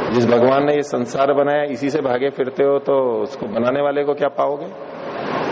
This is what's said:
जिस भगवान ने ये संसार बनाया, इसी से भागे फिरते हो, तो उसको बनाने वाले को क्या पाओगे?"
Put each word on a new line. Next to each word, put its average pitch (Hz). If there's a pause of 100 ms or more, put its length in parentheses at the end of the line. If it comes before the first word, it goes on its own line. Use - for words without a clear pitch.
(120)
जिस 120
भगवान 127
ने 147
ये 147
संसार 135
बनाया, 143
इसी 139
से 151
भागे 131
फिरते 135
हो, 139
तो 127
उसको -
बनाने 120
वाले 143
को 143
क्या 139
पाओगे?" 143 (840)